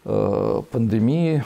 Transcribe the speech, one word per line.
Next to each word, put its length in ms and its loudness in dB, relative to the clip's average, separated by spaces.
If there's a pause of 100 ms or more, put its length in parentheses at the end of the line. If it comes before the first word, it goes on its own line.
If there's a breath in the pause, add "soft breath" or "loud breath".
э, 680 0
пандемии, 760 0